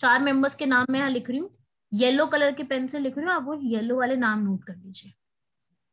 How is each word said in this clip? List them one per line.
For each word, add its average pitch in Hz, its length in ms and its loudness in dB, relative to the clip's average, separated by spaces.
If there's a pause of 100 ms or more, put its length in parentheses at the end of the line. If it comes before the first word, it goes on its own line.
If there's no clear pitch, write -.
चार 262 200 4
members 277 340 2
के 294 120 -4
नाम 254 240 4
मैं 262 80 0
यहाँ 277 120 0
लिख 247 200 -4
रही 254 80 -4
हूँ, 381 120 -8 (420)
येलो 254 340 4
कलर 294 280 2
के 285 100 -8
पेन 262 220 -4
से 285 120 -6
लिख 269 200 -4
रही 311 80 -4
हूँ, 370 80 0
आप 311 80 -2
वो 277 120 -6 (100)
येलो 226 340 -2
वाले 254 180 0
नाम 220 240 0
note 196 240 -2
कर 180 120 -14
लीजिए। 190 360 -16 (800)